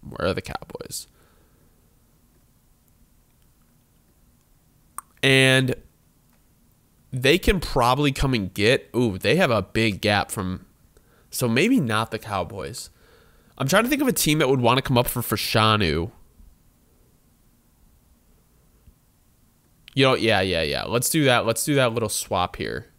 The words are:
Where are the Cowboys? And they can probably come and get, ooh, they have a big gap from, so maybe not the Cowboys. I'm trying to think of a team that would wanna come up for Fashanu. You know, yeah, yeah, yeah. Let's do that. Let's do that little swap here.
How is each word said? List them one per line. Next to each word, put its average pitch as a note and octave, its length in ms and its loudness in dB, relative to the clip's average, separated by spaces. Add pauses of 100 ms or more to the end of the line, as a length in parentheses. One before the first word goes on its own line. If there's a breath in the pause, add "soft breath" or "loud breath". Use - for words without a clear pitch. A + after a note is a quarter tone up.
Where - 200 -4
are F#2+ 60 -2
the F#2 80 -8
Cowboys? - 680 -14 (4000 soft breath)
And C3 520 4 (1400)
they C3 260 2
can G3 220 0
probably C3 520 2
come C3+ 220 0
and G2 200 -2
get, A2 420 2
ooh, A2+ 220 0
they G#2 180 2
have F3 140 2
a G#2+ 120 0
big A2 380 -2
gap G2+ 300 0
from, F#2 340 -6 (680 soft breath)
so - 180 -4
maybe F#3 320 2
not A2+ 300 -2
the A2 80 -8
Cowboys. G2+ 720 -8 (680 soft breath)
I'm C3 100 -2
trying G3+ 160 2
to B3 60 -2
think C#4+ 100 0
of C#4 80 2
a A#3 40 0
team D#3 260 0
that D3 100 2
would C3+ 120 2
wanna B2 220 2
come B2+ 140 0
up B2 100 2
for - 140 -6
Fashanu. G#2+ 920 0 (3750)
You C3+ 120 4
know, C3 80 4
yeah, G2+ 260 2
yeah, F2+ 220 0
yeah. C#2 220 -4
Let's B2 260 -2
do D#3 160 0
that. A#2+ 180 2
Let's A2+ 200 -2
do D3+ 100 -2
that B2+ 180 2
little A2+ 160 -4
swap - 480 -4
here. A#1 300 -8 (120)